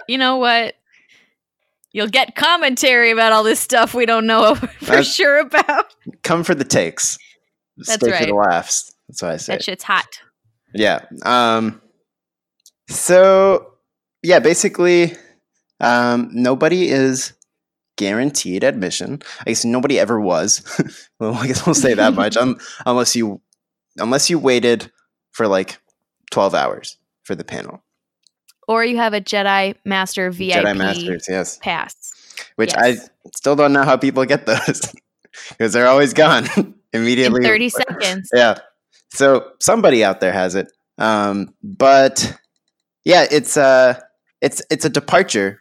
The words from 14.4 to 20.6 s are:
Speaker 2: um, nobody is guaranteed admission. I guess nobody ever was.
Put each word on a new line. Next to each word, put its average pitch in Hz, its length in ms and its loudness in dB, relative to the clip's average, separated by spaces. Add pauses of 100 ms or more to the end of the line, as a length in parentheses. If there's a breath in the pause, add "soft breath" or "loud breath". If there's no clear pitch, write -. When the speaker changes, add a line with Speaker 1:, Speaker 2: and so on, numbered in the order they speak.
Speaker 2:
um, 120 540 0
nobody 135 560 0
is 131 440 0 (640)
guaranteed 104 640 -4
admission. 117 580 -4 (200 loud breath)
I - 100 -6
guess 117 140 -4
nobody 123 340 0
ever 113 200 0
was. 90 440 -2 (160)